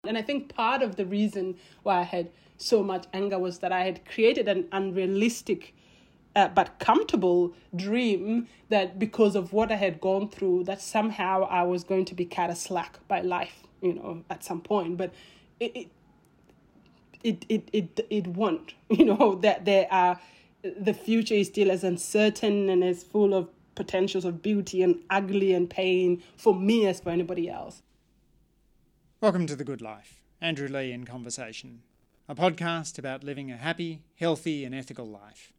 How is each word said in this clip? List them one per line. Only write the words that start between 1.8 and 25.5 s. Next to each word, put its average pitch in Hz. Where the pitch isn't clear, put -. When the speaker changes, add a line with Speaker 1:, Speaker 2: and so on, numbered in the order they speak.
Speaker 1:
why 185
I 175
had 175
so 214
much 185
anger 196
was 180
that 185
I 185
had 180
created 226
an 185
unrealistic, 196
uh, 196
but 180
comfortable 180
dream 214
that 190
because 214
of 180
what 220
I 214
had 180
gone 196
through, 180
that 196
somehow 196
I 180
was 180
going 190
to 180
be 175
cut 175
a 175
slack -
by 180
life, -
you 175
know, 170
at -
some 170
point. 175
But 180
it, 240
it, 202
it, 214
it, 214
it, 208
it 202
won't, 180
<laughs> -
you 254
know, 208
that 185
there 196
are, 180
the 202
future 220
is 196
still 196
as 190
uncertain 208
and 185
as 180
full 202
of 175
potentials 190
of 170
beauty 196
and 175
ugly 196